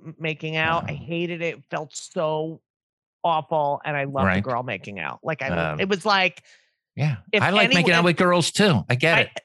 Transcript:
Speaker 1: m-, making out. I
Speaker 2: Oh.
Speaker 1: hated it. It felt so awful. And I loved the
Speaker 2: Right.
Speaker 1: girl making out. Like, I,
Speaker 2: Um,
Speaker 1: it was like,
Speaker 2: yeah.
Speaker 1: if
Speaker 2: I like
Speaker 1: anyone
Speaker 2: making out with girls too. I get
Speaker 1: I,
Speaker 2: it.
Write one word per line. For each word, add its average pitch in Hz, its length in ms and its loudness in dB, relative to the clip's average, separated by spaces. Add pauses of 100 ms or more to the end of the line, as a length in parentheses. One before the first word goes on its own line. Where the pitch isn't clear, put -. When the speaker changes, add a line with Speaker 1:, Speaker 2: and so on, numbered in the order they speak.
Speaker 1:
m-, 156 100 -16
making 156 380 -6
out. 165 340 0
I - 20 -6
Speaker 2:
Oh. 151 120 -8
Speaker 1:
hated 170 360 -6
it. 165 160 -4
It 139 140 -20
felt 156 260 -8
so 156 640 -4 (600)
awful. 156 640 0
And 147 120 -2
I 139 80 -2
loved 139 120 -6 (100)
the - 20 4
Speaker 2:
Right. 95 140 2
Speaker 1:
girl 123 200 -4
making 101 360 -10
out. 69 240 -8
Like, 147 200 -6
I, 135 60 -4
Speaker 2:
Um, 82 320 -2
Speaker 1:
it 190 100 -2
was 196 160 -2
like, 190 360 0 (540)
Speaker 2:
yeah. 139 200 0 (160)
Speaker 1:
if 208 100 2
Speaker 2:
I 160 80 4
like 214 160 4
Speaker 1:
anyone 269 160 4
Speaker 2:
making 196 120 4
out 170 100 4
with 170 120 4
girls 180 340 4
too. 180 380 4
I 123 60 2
get 160 240 4
Speaker 1:
I, - 40 4
Speaker 2:
it. - 80 -8 (140)